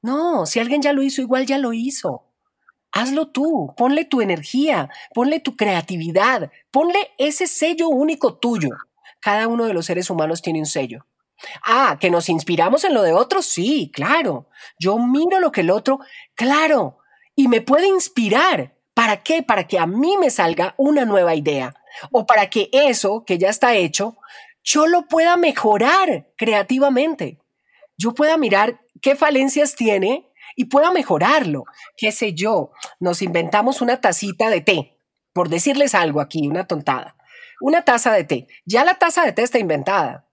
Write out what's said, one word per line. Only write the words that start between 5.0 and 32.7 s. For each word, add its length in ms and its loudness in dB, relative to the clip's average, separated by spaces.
ponle 280 0
tu 160 -6
creatividad, 920 -2
ponle 480 0
ese 280 0
sello 420 -2
único 500 0
tuyo. 320 -2
Cada 280 0
uno 180 -2
de 80 -4
los 120 -4
seres 220 -4
humanos 320 -2
tiene 200 -4
un 60 -4
sello. 400 -8
Ah, 340 2
¿que 100 2
nos 200 0
inspiramos 540 0
en 100 2
lo 80 2
de 100 4
otros? 340 2
Sí, 460 -2
claro. 560 -2
Yo 200 0
miro 420 0
lo 120 0
que 100 -2
el 80 0
otro, 280 0
claro, 640 0
y 140 4
me 120 4
puede 280 2
inspirar. 840 0
¿Para 280 0
qué? 200 0
Para 240 0
que 120 -2
a 80 0
mí 320 0
me 120 2
salga 480 -2
una 260 2
nueva 300 2
idea 400 -4
o 120 2
para 240 2
que 240 -2
eso 540 2
que 100 0
ya 140 0
está 240 2
hecho, 420 -2
yo 220 2
lo 200 2
pueda 300 2
mejorar 920 2
creativamente. 1040 0
Yo 160 -2
pueda 240 2
mirar 420 0
qué 120 4
falencias 640 2
tiene 560 0
y 100 -4
pueda 260 2
mejorarlo. 720 0
Qué 120 -2
sé 220 -4
yo, 380 -2